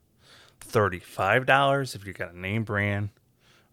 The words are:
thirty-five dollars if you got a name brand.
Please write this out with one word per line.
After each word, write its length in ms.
thirty-five 840
dollars 500
if 100
you 60
got 220
a 60
name 260
brand. 440